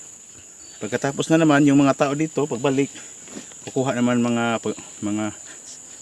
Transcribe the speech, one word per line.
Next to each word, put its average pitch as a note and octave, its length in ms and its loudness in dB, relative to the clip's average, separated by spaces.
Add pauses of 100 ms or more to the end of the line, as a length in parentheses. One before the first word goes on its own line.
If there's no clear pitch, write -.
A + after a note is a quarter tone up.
(760)
Pagkatapos C#3 560 -4
na E3 80 4
naman, D3+ 240 4
yung C#3 160 6
mga C#3 160 4
tao C#3 160 0
dito, D#3 320 -2
pagbalik, C3+ 480 -2 (720)
kukuha C3 320 -2
naman A#2+ 240 2
mga A#2 400 0
pag-, G#2+ 180 -6 (220)
mga G#2 320 -4 (680)